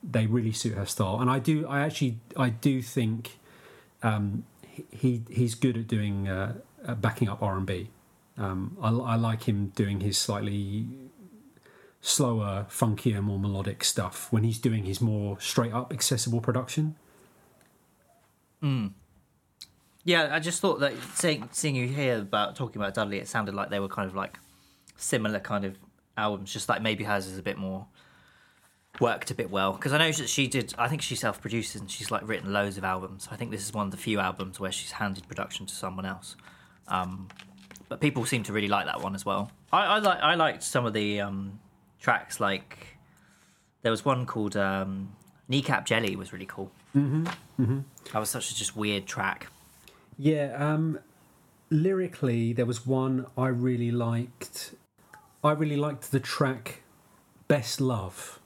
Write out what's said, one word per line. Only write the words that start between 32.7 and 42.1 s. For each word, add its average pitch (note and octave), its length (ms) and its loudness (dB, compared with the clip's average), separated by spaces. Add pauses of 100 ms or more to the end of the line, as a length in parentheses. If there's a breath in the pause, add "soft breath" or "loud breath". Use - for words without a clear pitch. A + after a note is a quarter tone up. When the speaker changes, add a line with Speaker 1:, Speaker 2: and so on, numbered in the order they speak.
Speaker 2:
of F#2+ 80 -8
albums. F#2 460 -4
I - 40 -12
think A#2 160 -6
this G2+ 140 -6
is - 80 -8
one G#2 140 -2
of F#2+ 40 -4
the F#2+ 60 -8
few G#2 220 0
albums F#2 400 -4
where F#2+ 120 -4
she's - 200 -6
handed F#2+ 360 -6
production - 380 -8
to - 100 -12
someone F#2+ 300 -8
else. F#2+ 300 -10 (520 loud breath)
Um, F#2 400 -4 (600)
but - 100 -8
people C3 260 2
seem A#2 180 0
to G2+ 100 -6
really G#2 160 0
like G2 160 2
that - 160 -4
one F#2+ 120 -4
as G2 120 -6
well. G2+ 260 0 (220)
I, F#3+ 120 6
I, G#3 140 4
like, G3 220 4
I D#3+ 140 6
liked D#3+ 280 4
some B2 220 2
of A2 80 0
the, G#2 260 2
um, G2 400 -4 (400)
tracks, - 400 2